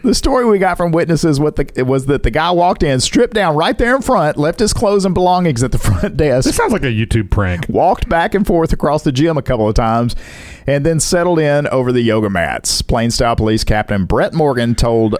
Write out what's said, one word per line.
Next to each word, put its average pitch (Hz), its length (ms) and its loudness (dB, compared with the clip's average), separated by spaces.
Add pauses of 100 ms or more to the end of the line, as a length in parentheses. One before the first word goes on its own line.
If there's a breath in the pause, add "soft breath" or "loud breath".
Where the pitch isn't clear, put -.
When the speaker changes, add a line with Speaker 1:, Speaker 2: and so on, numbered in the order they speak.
Speaker 1:
The 262 120 2
story 254 320 0
we 208 120 4
got 180 180 0
from 175 140 -2
witnesses 160 480 0
with 151 180 0
the, - 200 -4
it 127 100 -2
was 135 200 0
that 139 180 0
the 127 60 2
guy 160 200 -2
walked 180 320 0
in, 139 160 2
stripped 226 360 0
down 180 200 2
right 180 240 0
there 233 160 2
in 269 80 0
front, 170 340 0
left 151 220 0
his 214 140 0
clothes 202 320 2
and 185 100 0
belongings 180 480 2
at 127 80 0
the - 80 0
front - 380 0
desk. 135 300 2
Speaker 2:
This - 100 0
sounds 440 160 0
like 175 100 0
a 139 40 -2
YouTube 110 440 -2
prank. 90 380 0
Speaker 1:
Walked 156 400 0
back 170 260 0
and 196 120 0
forth 165 260 2
across 151 320 0
the 151 80 0
gym 151 240 0
a 127 60 -2
couple 110 260 0
of 110 60 0
times 117 420 0 (500 loud breath)
and 139 180 0
then 160 140 0
settled 175 400 0
in 147 300 0
over 127 240 0
the 123 80 2
yoga 110 280 0
mats. 78 540 -4
Plain 117 300 -2
Style 117 240 0
Police 110 260 0
Captain 104 440 0
Brett 135 280 0
Morgan 120 400 0
told 113 460 2